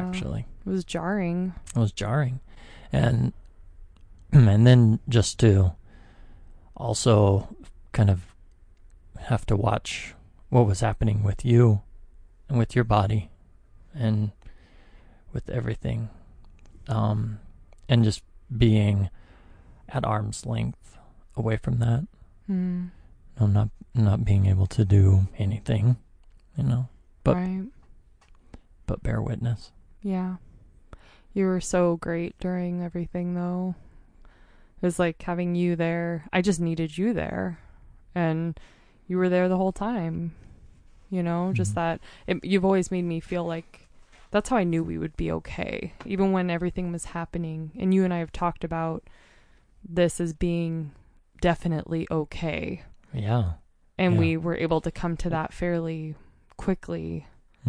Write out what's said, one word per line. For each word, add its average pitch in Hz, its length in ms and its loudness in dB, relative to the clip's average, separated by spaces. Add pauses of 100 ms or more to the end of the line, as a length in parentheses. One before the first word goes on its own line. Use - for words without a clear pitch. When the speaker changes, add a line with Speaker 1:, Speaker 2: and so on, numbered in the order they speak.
Speaker 1:
actually. 180 380 -6 (180)
Speaker 2:
It 196 60 -10
was 190 140 -2
jarring. 180 720 -4 (200)
Speaker 1:
It 127 40 -2
was 107 140 2
jarring. 127 480 -2 (520)
And, 127 400 2 (540)
<clears throat> - 460 -20
and 113 340 8
then 120 420 8
just 117 320 2
to 98 340 6 (1040)
also 107 800 2 (380)
kind 101 180 4
of 90 240 -2 (840)
have - 280 -4
to 104 100 0
watch - 580 -4 (340)
what 123 180 4
was 98 140 0
happening 107 420 0
with 101 220 -2
you 117 380 6 (640)
and 127 100 0
with 113 160 0
your 123 100 4
body 104 460 0 (640)
and 107 360 0 (1040)
with - 160 -8
everything. 113 600 -6 (800)
Um, 107 520 -2 (480)
and 117 160 6
just 104 180 0 (340)
being 104 540 4 (800)
at - 160 -4
arm's 107 420 -4
length 113 500 -6 (400)
away 113 200 0
from 123 220 -2
that. 117 280 0 (440)
Speaker 2:
Mm. 180 400 -4 (500)
Speaker 1:
No, 107 60 4
not, 104 220 2 (260)
not 107 300 2
being 98 220 4
able 95 220 4
to - 160 2
do 95 440 6 (100)
anything, 107 580 0 (600)
you 139 80 -2
know, 127 240 0 (360)
but, - 120 4
Speaker 2:
Right. 185 280 -4 (1200)
Speaker 1:
but - 160 -6
bear 110 180 -2
witness. 113 520 -6 (300)
Speaker 2:
Yeah. 185 340 -4 (960)
You 196 120 2
were 185 140 0
so 175 360 2
great 170 420 -6
during 180 440 -4
everything, 175 520 -6
though. 180 400 -4 (1080)
It 185 60 0
was 175 120 -2
like 170 240 0
having 175 320 -4
you 175 220 0
there. 170 560 -4
I 185 80 2
just 180 200 2
needed 165 360 -2
you 214 160 0
there. 180 460 -4 (560)
And 165 440 -2 (500)
you 180 100 -2
were 185 100 2
there 180 200 2
the 185 100 0
whole 190 140 0
time, 170 600 -6 (760)
you 185 120 -2
know, 170 300 -2
just 101 200 0
Speaker 1:
Mm-hmm. 170 80 -2
Speaker 2:
that 165 200 -2 (260)
it, - 180 -4
you've 185 200 2
always 190 260 2
made 180 140 -4
me 165 160 -4
feel 175 240 -6
like 165 440 -10 (420)
that's 208 180 0
how 254 80 2
I 196 80 4
knew 165 180 2
we 165 160 -6
would 160 180 -6
be 170 140 -2
okay. - 640 -8 (140)
Even 196 260 0
when 180 180 0
everything 175 400 -4
was 170 160 -10
happening, 160 720 -8
and 185 140 2
you 190 120 4
and 180 100 0
I 170 40 -4
have 165 140 -8
talked - 320 -4
about 165 400 -6 (800)
this 170 340 2
as 170 120 -2
being 165 600 -2 (480)
definitely 165 720 0
okay. - 720 -4 (300)
Speaker 1:
Yeah. 107 400 0 (460)
Speaker 2:
And 180 160 2
Speaker 1:
Yeah. 170 60 4
Speaker 2:
we 165 160 2
were 165 200 -4
able 160 240 0
to 165 100 -6
come 170 280 -4
to 175 120 -2
that 160 220 -4
fairly 165 640 -4 (400)
quickly, 165 720 -6 (420)